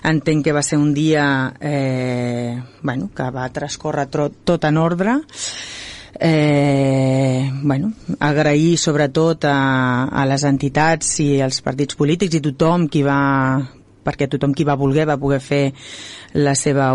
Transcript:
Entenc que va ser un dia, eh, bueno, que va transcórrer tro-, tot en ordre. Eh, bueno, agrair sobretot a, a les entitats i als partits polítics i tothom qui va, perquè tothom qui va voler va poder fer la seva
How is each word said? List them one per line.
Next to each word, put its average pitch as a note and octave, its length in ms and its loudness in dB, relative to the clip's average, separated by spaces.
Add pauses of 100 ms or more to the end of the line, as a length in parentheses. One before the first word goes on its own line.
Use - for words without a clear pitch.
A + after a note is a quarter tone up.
Entenc D#3 420 0
que D#3 80 2
va D3 120 0
ser D3+ 180 0
un D3 120 4
dia, C#3+ 640 2
eh, B2 1040 -2 (180)
bueno, C#3 340 -6
que C3 180 -6
va B2+ 200 -6
transcórrer D3 600 -6
tro-, D3 220 -2
tot E3+ 340 -2
en D3+ 120 2
ordre. F3+ 420 0 (1000)
Eh, C3+ 1300 2 (100)
bueno, C#3+ 340 -2 (220)
agrair D3+ 600 2
sobretot D#3 680 0
a, C3 600 2
a C3+ 200 -2
les C3+ 180 0
entitats D3 760 0
i D3 100 2 (100)
als C3 240 -2
partits C3+ 320 -4
polítics D#3+ 400 0
i D#3 80 0
tothom D#3+ 460 2
qui C#3+ 160 0
va, C#3 120 2 (840)
perquè C#3+ 260 -2
tothom C#3 260 0
qui D#3 140 0
va C#3+ 80 2
voler C#3 320 2
va D3+ 100 0
poder C#3 220 0
fer C#3+ 220 0 (720)
la C#3+ 240 2
seva C3+ 400 2